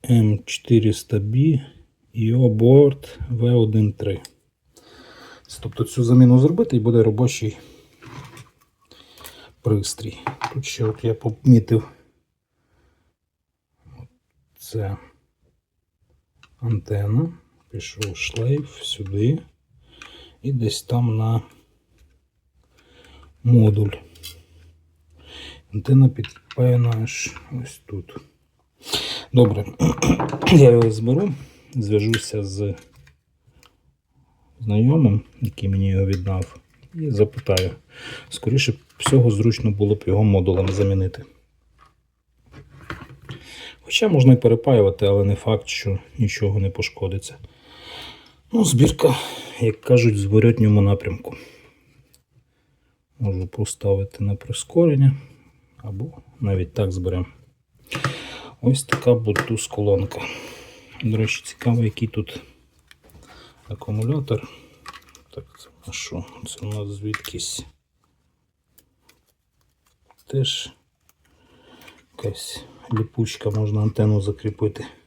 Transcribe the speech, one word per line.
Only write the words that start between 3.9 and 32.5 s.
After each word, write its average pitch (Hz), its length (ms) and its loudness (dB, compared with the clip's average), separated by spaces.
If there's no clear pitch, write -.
три. - 280 -6
Тобто - 220 -6
цю - 200 -2
заміну 127 360 8
зробити 170 380 2
і - 20 4
буде 113 240 4
робочий 107 540 0
пристрій. - 560 -4
Тут 135 120 -8
ще - 200 -6
от 107 180 -6
я 113 100 0
помітив, 113 760 2
це 101 400 -8
антенна, 110 760 -2
пішов 98 480 -12
шлейф 139 680 -6
сюди 104 560 -4
і 139 120 -6
десь 113 300 -4
там 120 340 -2
на 110 240 -2
модуль. 107 540 4
Антенна 131 360 6
підпаяна 123 840 -2
аж - 320 -10
ось 127 340 -12
тут. 98 300 -14
Добре, 104 320 4
<clears throat> - 440 0
я 135 200 10
його 117 200 4
зберу, 131 420 -2
зв'яжуся 104 680 -2
з 98 320 -6